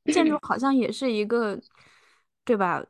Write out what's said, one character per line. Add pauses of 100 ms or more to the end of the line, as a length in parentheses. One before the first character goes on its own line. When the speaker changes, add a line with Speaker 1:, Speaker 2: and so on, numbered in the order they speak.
Speaker 1:
<clears throat>
Speaker 2:
建
筑
好
像
也
是
一
个， (840)
对
吧？